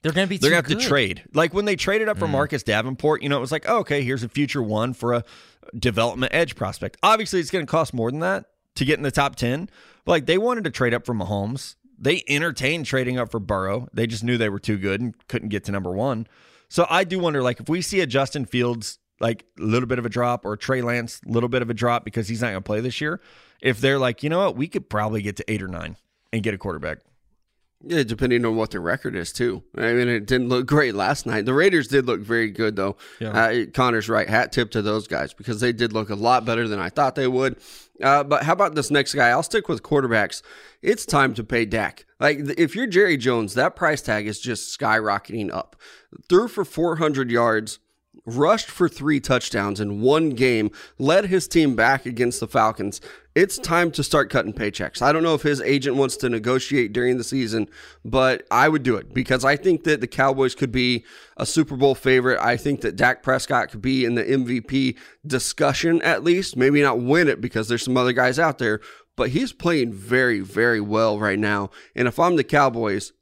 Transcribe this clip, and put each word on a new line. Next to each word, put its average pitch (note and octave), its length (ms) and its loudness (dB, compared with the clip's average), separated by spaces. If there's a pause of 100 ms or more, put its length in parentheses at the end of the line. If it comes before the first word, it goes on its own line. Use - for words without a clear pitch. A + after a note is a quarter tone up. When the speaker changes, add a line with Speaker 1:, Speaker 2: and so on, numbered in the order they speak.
Speaker 1:
They're D#3+ 100 -2
gonna F#3+ 140 0
be F#3+ 100 -4
Speaker 2:
They're C#3 140 2
Speaker 1:
too E3+ 60 4
Speaker 2:
gonna - 0 -
have D#3+ 100 0
Speaker 1:
good. D#3 140 -2
Speaker 2:
to C4 60 -2
trade. B2 360 0 (100)
Like, E3 220 2
when G3+ 100 0
they G#3 120 0
traded G#3+ 340 0
up G3+ 80 -2
for F3+ 80 -2
Speaker 1:
Mm. D#3 60 -2
Speaker 2:
Marcus C#3+ 300 -2
Davenport, B2 600 0
you C3+ 80 -4
know, C#3+ 80 2
it - 20 0
was C3 120 -4
like, D#3+ 140 -4
"Oh, A#3 120 2
okay, C#3+ 240 -2
here's B2 200 -2
a A#2+ 60 -8
future C#3+ 340 -2
one A2 300 -2
for A#2 220 -2
a A#2+ 100 -2 (540)
development A#2+ 560 0
edge D#3+ 220 0
prospect." - 460 -8
Obviously, G3 380 2
it's D3+ 100 -6
gonna F3 140 -2
cost D#3+ 300 -2
more A#2 160 0
than D3 100 -8
that F#3+ 260 -2 (280)
to C3+ 100 -2
get C#3+ 140 2
in - 40 -8
the C#3 80 -2
top C#3 260 -2
ten. C3+ 340 -4 (340)
But, E3+ 80 2
like, D3+ 140 2
they E3+ 100 2
wanted A3+ 280 -2
to D3+ 60 -2
trade A#2+ 220 0
up - 140 -4
for B2 80 -4
Mahomes. G2+ 640 -6 (220)
They D3+ 300 0
entertained D3 560 -2
trading B2+ 340 -2
up A#2 120 -4
for A2 100 -6
Burrow. G2+ 540 -4
They A#2 120 -2
just A2+ 180 -8
knew B2 120 0
they A2 140 0
were G2 80 -6
too G#2+ 180 -2
good G2 240 -2
and A#2+ 140 -4 (140)
couldn't A2+ 200 -6
get G2+ 160 -4
to G2+ 80 -6
number F#2 200 -4
one. A2+ 340 -4 (420)
So E3+ 220 2
I F#3 140 2
do F#3 140 -4
wonder, D#3+ 240 0
like, B2 180 -2
if G#2 100 -10
we F3 100 0
see F#3+ 200 0
a E3 60 0
Justin C3+ 380 -2
Fields, A#2+ 540 -2 (220)
like, A#2 240 -2 (120)
little A#2 300 0
bit B2 120 -2
of A#2 60 -6
a A2+ 60 -4
drop, A#2+ 340 -2
or G#2 120 -6
Trey B2+ 260 -2
Lance, A#2+ 420 -4
little A#2 240 0
bit B2 140 0
of A#2 80 -6
a A2+ 40 -2
drop A#2+ 300 0
because G#2+ 240 -6
he's A2+ 140 -4
not A#2+ 60 -2
gonna F#2+ 120 -6
play G#2+ 200 -4
this B2 200 -6
year, D3+ 200 -4 (420)
if A#2+ 180 0
they're C3+ 180 2
like, B2 240 -2
"You D3 60 -4
know F3 160 0
what? E3+ 120 -2
We C#3 120 -2
could - 220 -6
probably G#2+ 320 -2
get G2+ 140 -6
to - 140 -10
eight G#2 120 -2
or F#2+ 60 -10
nine E2+ 280 -10 (340)
and A2 120 -4
get G#2+ 100 -2
a F#2+ 60 -6
quarterback." D#2 400 -8 (880)
Speaker 3:
Yeah, E3 160 0
depending A#2+ 440 0
on A2 100 2
what A2 140 -2
their F#2+ 100 -6
record E2+ 340 -4
is, F2 160 -6
too. A#2+ 320 -4 (140)
I A2+ 160 0
mean, B2 160 2
it A2 160 -2
didn't B2 240 0
look B2 160 0
great C3+ 300 2
last G2+ 320 -2
night. A2+ 180 -2
The B2+ 80 0
Raiders D#3+ 340 4
did B2+ 200 2
look G#2+ 140 0
very A2+ 300 0
good, G#2+ 260 -2
though. G2 200 -2 (240)
Speaker 2:
Yeah. A2+ 80 -6 (100)
Speaker 3:
Uh, A2+ 260 2 (100)
Connor's A#2 340 2
right. G#2+ 180 2
Hat A2 260 0
tip A#2 180 0
to A2+ 100 -2
those G#2 260 -2
guys, D2 280 -6
because A2 260 -8
they B2 100 2
did A#2 220 -2
look G#2+ 160 -4
a G#2+ 60 -4
lot A#2 320 2
better A#2 200 0
than G#2 120 -4
I F2 100 -4
thought C3+ 260 0
they C3+ 140 -2
would. C3 280 0 (460)
Uh, C#3 220 4
but C#3 200 0
how D#3+ 100 2
about F#3 200 2
this D3 160 -2
next C#3+ 220 2
guy? B2+ 160 4
I'll B2+ 140 4
stick - 260 -2
with C3 140 -4
quarterbacks. A#2 580 0 (400)
It's - 240 0
time C3+ 300 2
to A2+ 100 -6
pay A#2 220 0
Dak. G#2 400 -4 (120)
Like, C#3+ 280 2
th-, C#3 120 -4
if E3 160 2
you're B3 120 -2
Jerry F#3 320 4
Jones, A2+ 340 0
that C3+ 240 2
price D3+ 240 0
tag G#2+ 260 -2
is G#2+ 140 -6
just - 400 -8
skyrocketing G#2+ 720 0
up. - 240 -10 (540)
Threw G#3+ 180 6
for G3 160 -4
four E3 320 -2
hundred C#3 340 0
yards, A2+ 500 2 (440)
rushed C#3+ 460 2
for F3 180 0
three C#3+ 320 0
touchdowns G2+ 580 -2
in G2+ 220 -4
one D3+ 300 4
game, A#2 400 2 (280)
led E3 280 4
his F3+ 200 0
team D3 300 2
back C3 300 2
against A#2+ 340 -2
the A2+ 80 -4
Falcons. A2 540 0 (320)
It's F#3+ 240 2
time E3+ 340 0
to D3 120 -4
start - 260 2
cutting G#2+ 220 0
paychecks. G#2 500 -6
I C3+ 80 4
don't D#3+ 140 2
know E3 100 4
if - 80 -2
his D3 200 0
agent C3+ 340 0
wants C3+ 220 2
to C3 100 -2
negotiate A#2+ 640 0
during B2 260 0
the A2+ 60 -6
season, A2+ 440 -2 (360)
but C3 440 0
I C3 200 4
would D3+ 160 2
do A#2 100 4
it, - 180 -6
because C3 320 0
I C#3+ 120 4
think E3+ 280 2
that D3+ 160 2
the B2 60 -2
Cowboys C3+ 480 2
could C3 160 -2
be B2 340 0 (320)
a - 80 -4
Super D3+ 320 0
Bowl C3 200 4
favorite. C3 440 4
I A#2+ 160 2
think C#3 260 -2
that G#2+ 120 -4
Dak A#2+ 300 0
Prescott C3 480 0
could G#2 100 -14
be C3 220 0
in A#2+ 100 0
the A#2 160 0
M C3 140 2
V A#2+ 160 -2
P C3 360 -2 (300)
discussion C#3+ 760 0
at A2 200 0
least. F3 340 0
Maybe C#3+ 240 6
not B2+ 200 4
win D3+ 260 4
it, C3+ 140 0
because A2 260 -4
there's A#2 180 -2
some B2+ 120 0
other B2+ 160 4
guys B2+ 260 2
out D#3 200 0
there, G#2+ 220 0 (360)
but B2 140 0
he's A#3+ 220 -2
playing C#3+ 400 0
very, A2+ 460 2
very G#2+ 420 0
well G#2+ 380 2
right G#2 200 0
now. G#2 320 0 (260)
And B2 100 0
if A#2+ 140 -2
I'm F3 160 4
the C3+ 80 2
Cowboys A#2 760 0